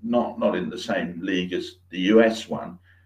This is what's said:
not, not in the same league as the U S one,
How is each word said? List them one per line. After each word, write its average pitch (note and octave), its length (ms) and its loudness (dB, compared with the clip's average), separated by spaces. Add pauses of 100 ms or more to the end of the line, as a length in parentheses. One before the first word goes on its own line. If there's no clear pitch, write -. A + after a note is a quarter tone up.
not, A#2+ 340 0
not G#2 180 0
in F2+ 140 -4
the F2+ 80 -10
same F2 440 -4
league F2+ 320 -2
as - 240 -6 (120)
the F2+ 120 -8
U G#2+ 200 8
S A2 280 2
one, - 280 -8 (280)